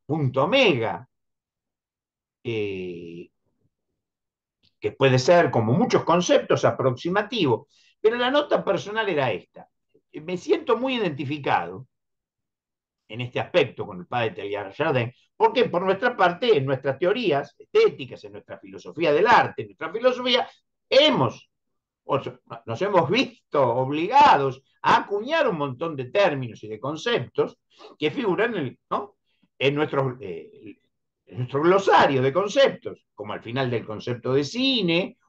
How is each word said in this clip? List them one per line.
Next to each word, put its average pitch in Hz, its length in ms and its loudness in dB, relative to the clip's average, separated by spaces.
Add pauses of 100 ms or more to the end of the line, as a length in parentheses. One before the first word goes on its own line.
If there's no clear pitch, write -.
punto 139 380 0
omega, 156 600 2 (1400)
eh, 92 880 -6 (1500)
que - 120 -4
puede 131 260 4
ser, 165 320 6
como 113 220 0
muchos - 320 2
conceptos, 175 600 2
aproximativo, 165 1040 0 (320)
pero 226 160 2
la 247 140 0
nota 285 340 0
personal 202 440 -2
era 139 240 0
esta. - 360 -12 (440)
Me 156 240 -10
siento 277 400 0
muy 262 180 -4
identificado 135 920 -4 (1200)
en 117 140 -10
este 123 180 -6
aspecto 113 460 0
con 92 140 -12
el 87 60 -16
padre 117 260 -2
Teilhard 101 360 -8
de 98 60 -16
Chardin, 131 380 -2 (240)
porque 254 280 2
por 180 180 -2
nuestra 190 340 0
parte, 185 400 2
en 135 100 0
nuestras 135 320 -2
teorías 175 600 0
estéticas, 135 640 0
en 101 80 -16
nuestra 104 260 -16
filosofía 98 540 -4
del 160 140 4
arte, - 360 2
en 107 60 -10
nuestra 156 220 -12
filosofía, 247 580 0 (400)
hemos, 247 600 2 (540)
o 135 180 -2
sea, - 160 -12 (280)
nos 117 160 -6
hemos 185 280 2
visto - 520 -2
obligados 139 1000 2 (200)
a 185 160 2
acuñar 254 500 -2
un 185 100 -2
montón 143 380 -4
de 131 100 -6
términos 131 580 -2
y 107 40 -12
de 107 100 -10
conceptos 151 800 -4 (400)
que 151 120 0
figuran 214 460 -2
en, 139 220 -6 (120)
¿no? 262 260 -6 (420)
en 139 160 0
nuestro, 139 460 -2
eh, 95 580 -14 (500)
en 92 100 -14
nuestro 135 240 -4
glosario 170 600 4
de 135 100 2
conceptos, 202 800 0
como 104 200 -10
al 85 80 -10
final 123 280 -4
del 110 140 -4
concepto 113 480 -8
de 143 120 2
cine, 226 720 -2 (100)